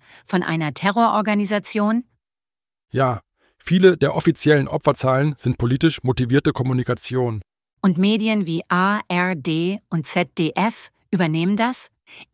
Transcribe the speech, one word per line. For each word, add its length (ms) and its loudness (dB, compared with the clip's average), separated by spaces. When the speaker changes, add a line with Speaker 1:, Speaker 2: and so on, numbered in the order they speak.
Speaker 1:
von 180 0
einer 300 -2
Terrororganisation? 1300 0
Speaker 2:
Ja, 280 0
viele 380 4
der 200 0
offiziellen 520 2
Opferzahlen 720 0
sind 200 -2
politisch 460 0
motivierte 480 0
Kommunikation. 920 -2
Speaker 1:
Und 160 2
Medien 480 0
wie 220 -4
A 400 0
R 260 -2
D 460 -2
und 160 -4
Z 320 -4
D 180 0
F 340 -2
übernehmen 460 0
das? 320 -2